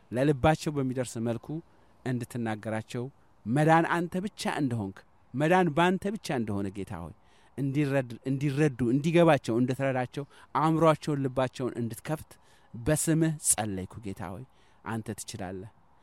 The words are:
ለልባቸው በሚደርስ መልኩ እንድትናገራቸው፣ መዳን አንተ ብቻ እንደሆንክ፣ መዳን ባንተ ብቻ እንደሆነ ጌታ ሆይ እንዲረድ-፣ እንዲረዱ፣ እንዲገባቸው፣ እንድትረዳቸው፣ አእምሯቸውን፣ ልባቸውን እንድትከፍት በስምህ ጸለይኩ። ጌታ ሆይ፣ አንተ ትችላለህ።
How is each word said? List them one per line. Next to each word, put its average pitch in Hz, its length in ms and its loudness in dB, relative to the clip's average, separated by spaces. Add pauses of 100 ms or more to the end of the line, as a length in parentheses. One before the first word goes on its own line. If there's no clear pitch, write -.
(120)
ለልባቸው 147 600 2
በሚደርስ 131 460 -2
መልኩ 117 420 -4 (440)
እንድትናገራቸው፣ 117 1040 -4 (360)
መዳን 156 400 4
አንተ 175 340 -2
ብቻ - 360 -6
እንደሆንክ፣ 117 460 -2 (320)
መዳን 165 360 4
ባንተ 180 400 2
ብቻ 202 240 -6
እንደሆነ 101 360 -2
ጌታ 98 260 -8
ሆይ 82 180 -12 (440)
እንዲረድ-፣ 135 680 0
እንዲረዱ፣ 135 640 0
እንዲገባቸው፣ 151 640 4
እንድትረዳቸው፣ 127 680 0 (300)
አእምሯቸውን፣ 156 680 4
ልባቸውን 131 540 -2
እንድትከፍት 117 600 -6 (360)
በስምህ 156 680 2
ጸለይኩ። 101 560 -2
ጌታ 98 280 -10
ሆይ፣ 98 160 -12 (400)
አንተ 110 300 -6
ትችላለህ። 98 560 -10 (320)